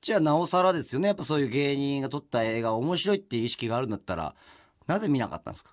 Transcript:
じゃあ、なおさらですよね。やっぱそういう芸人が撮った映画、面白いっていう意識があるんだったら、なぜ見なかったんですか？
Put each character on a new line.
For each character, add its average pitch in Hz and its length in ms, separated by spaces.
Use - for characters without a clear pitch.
じ - 120
ゃ 214 40
あ、 - 20
な 151 180
お 170 80
さ 185 160
ら 185 100
で 165 120
す - 100
よ 131 80
ね。 196 60
や 208 80
っ - 20
ぱ 156 60
そ 147 160
う - 20
い 139 40
う - 20
芸 139 300
人 139 260
が 131 60
撮 117 100
っ - 20
た 117 220
映 113 180
画、 113 140
面 147 200
白 202 200
い - 20
っ 139 40
て - 160
い 113 40
う - 40
意 120 40
識 - 180
が 113 80
あ 123 60
る 131 60
ん - 20
だ 104 80
っ - 20
た - 160
ら、 80 200
な 180 140
ぜ 214 80
見 143 100
な 117 100
か 73 100
っ - 60
た - 60
ん - 40
で - 40
す - 60
か？ - 100